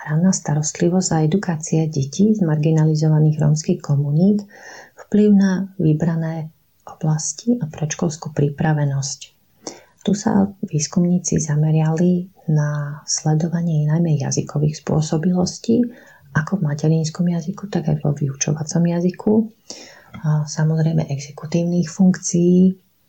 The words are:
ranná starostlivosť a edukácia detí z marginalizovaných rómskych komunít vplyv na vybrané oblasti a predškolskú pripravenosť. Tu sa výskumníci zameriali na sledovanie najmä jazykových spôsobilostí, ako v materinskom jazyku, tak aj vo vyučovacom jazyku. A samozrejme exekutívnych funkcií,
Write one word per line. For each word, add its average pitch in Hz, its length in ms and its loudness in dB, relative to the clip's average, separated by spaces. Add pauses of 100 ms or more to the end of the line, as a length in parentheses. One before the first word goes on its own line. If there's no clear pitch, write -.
ranná 170 240 2
starostlivosť 175 800 -2
a 156 140 2
edukácia 160 580 0
detí 156 480 0
z 214 80 0
marginalizovaných 156 960 2
rómskych 151 480 0
komunít 151 640 2 (500)
vplyv 208 400 2
na 190 400 2
vybrané 160 720 0 (400)
oblasti 165 720 -4
a 156 80 -4
predškolskú - 640 -6
pripravenosť. 143 880 -2 (800)
Tu 202 140 0
sa 202 340 0 (140)
výskumníci 175 760 0
zameriali 160 880 2 (240)
na 147 560 -2
sledovanie 156 800 0
najmä 156 320 2
jazykových 143 640 -2
spôsobilostí, 180 1000 0 (480)
ako 156 260 -2
v 165 140 0
materinskom 160 560 0
jazyku, 175 400 -6
tak 156 240 -2
aj 151 80 -2
vo 143 160 -2
vyučovacom 151 680 -2
jazyku. 175 500 0 (920)
A 151 240 0
samozrejme 160 580 0
exekutívnych 170 800 -2
funkcií, 180 880 4 (340)